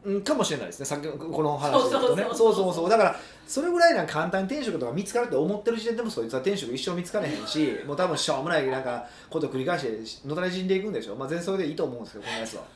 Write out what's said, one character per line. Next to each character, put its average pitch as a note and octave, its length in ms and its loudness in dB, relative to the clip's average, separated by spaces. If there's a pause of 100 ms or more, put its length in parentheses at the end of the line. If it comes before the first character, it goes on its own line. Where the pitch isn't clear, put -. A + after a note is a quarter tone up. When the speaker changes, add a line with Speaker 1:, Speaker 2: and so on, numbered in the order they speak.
Speaker 1:
う G3+ 140 0
ん、 G3 40 -2
か D4 140 2
も A3+ 80 2
し - 80 0
れ C#3+ 60 -2
な G#2 80 -6
い - 20 -10
で F2 60 -12
す - 80 -12
ね。 C#3 40 -8
さ D3 120 -4
っ - 20 -6
き D3 80 -8
の C#3+ 60 -6
こ D#3 280 -4
の D3 160 2
話 C#3+ 280 4
で - 40 2
言 - 100 2
う B3+ 100 2
と E3+ 60 4
ね。 G3+ 100 0
Speaker 2:
そ A#3 40 -2
う - 60 -4
そ A3+ 160 8
う - 20 4
そ - 0 -
う - 0 -
そ - 0 -
う。 - 0 -
Speaker 1:
そ F#3 80 2
う F#3+ 40 4
そ F3+ 40 2
う E3+ 60 0
そ E3 100 0
う。 F#3 60 0
だ A3+ 60 8
か G#3 80 8
ら、 E3 100 4 (320)
そ C#4 160 -2
れ F4 80 0
ぐ F4 80 2
ら E4+ 100 8
い C#4+ 60 6
な F3+ 80 0
ん - 20 -2
か - 80 -6
簡 E3 160 0
単 F#3+ 140 0
に F#3+ 40 -2
転 C#4 160 -4
職 F#3 140 -2
と B2+ 80 -2
か A#2 60 -4
見 F#3 120 -2
つ - 80 -6
か A#3+ 100 2
る A#3+ 40 2
っ A#3+ 40 -8
て C#3 60 -2
思 E3 200 2
っ G#3 80 -8
て A#3 80 2
る A3+ 60 -2
時 A3 100 -4
点 A3+ 80 0
で A#3 80 -4
も A3 80 -4
そ A#2 120 -4
い A2+ 40 -4
つ A2+ 60 -6
は C3 80 0
転 G3 140 2
職 B2+ 200 -6
一 - 120 -4
生 F3 80 -2
見 F3 80 -2
つ - 80 -8
か G#3 100 0
れ D3 60 -2
へ D3+ 40 -2
ん - 160 -6
し、 D3 340 0
<laughs> - 60 -
も C#3+ 60 -4
う D3 40 -2
多 F3+ 100 2
分 D#3+ 80 0
し - 140 -2
ょ C#3+ 60 2
う C3+ 80 -4
も E3 60 -4
な D#3+ 100 2
い C#3+ 80 2
な E3 140 0
ん - 20 -8
か A#2+ 240 -4 (240)
こ D#3+ 80 -2
と C#3+ 80 -2
繰 C3 120 -4
り C3 60 -2
返 E3+ 140 0
し A2+ 420 -6
て C3+ 60 -14
の D3+ 80 -4
た F3+ 60 -2
れ F3+ 100 -2
死 F#3 100 -6
ん F#3 60 -4
で F#3 80 4
い F#3+ 80 0
く G#3+ 80 -4
ん - 20 -6
で - 80 -2
し A2+ 80 -10
ょ。 G#2 60 -8
ま C3+ 100 -6
あ、 - 20 -8
全 E3+ 120 -2
然 F3 60 -6
そ G3 80 -2
れ G3 40 0
で F3 120 -2
い - 20 -4
い - 40 -8
と D#3 100 0
思 B2 120 -8
う A#2 40 -12
ん - 20 -12
で - 80 -14
す - 20 -20
け G#2+ 60 -14
ど、 G2 60 -14
こ - 40 -8
ん A2 60 -6
な A2+ 60 -6
や A2+ 40 -6
つ A2 80 -12
は。 - 100 -12 (120)